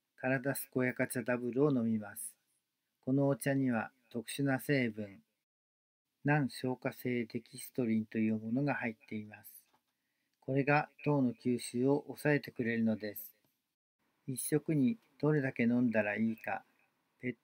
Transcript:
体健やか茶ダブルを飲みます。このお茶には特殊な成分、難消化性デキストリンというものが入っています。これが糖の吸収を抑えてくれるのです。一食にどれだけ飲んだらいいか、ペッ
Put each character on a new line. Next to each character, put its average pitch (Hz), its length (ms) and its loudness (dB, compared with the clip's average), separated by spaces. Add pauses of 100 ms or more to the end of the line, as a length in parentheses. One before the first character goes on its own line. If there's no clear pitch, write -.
(160)
体 131 380 0
健 - 300 -2
や 123 100 0
か 131 120 0
茶 123 160 -4
ダ 123 140 0
ブ 120 160 -4
ル 135 140 4
を 151 40 2
飲 123 140 2
み 113 140 2
ま 104 180 -10
す。 - 180 -12 (720)
こ 131 80 0
の 139 160 4
お 139 80 2
茶 139 160 -2
に 135 180 2
は 110 200 -2 (200)
特 - 200 -8
殊 143 140 -2
な 131 160 2
成 135 280 2
分、 101 320 -8 (1040)
難 143 240 2
消 127 260 -4
化 123 200 -4
性 120 320 -4
デ 117 140 -8
キ - 180 -16
ス - 160 -18
ト 127 100 0
リ 110 160 2
ン 110 60 -4
と - 100 -10
い 110 140 2
う 110 80 0
も 110 120 -8
の 127 120 0
が 139 140 0
入 120 160 -4
っ - 20 -20 (140)
て 110 60 -10
い 107 120 -8
ま 104 180 -18
す。 - 80 -20 (920)
こ 135 100 -4
れ 139 100 2
が 147 240 4 (160)
糖 143 180 2
の 120 120 2
吸 123 260 -2
収 123 260 -2
を 143 220 4
抑 143 260 0
え 139 60 2
て - 100 -10
く - 140 -4
れ 117 120 0
る 113 60 2
の 110 140 2
で 104 180 -10
す。 - 180 -16 (960)
一 131 140 -6
食 156 340 0
に 127 220 4 (240)
ど 147 100 4
れ 151 100 4
だ 131 120 0
け - 100 -2
飲 120 120 4
ん 123 180 4
だ 110 100 4
ら 104 140 -2
い 113 160 0
い 110 40 -8
か、 101 260 -6 (580)
ペ 127 80 -6
ッ 123 160 -4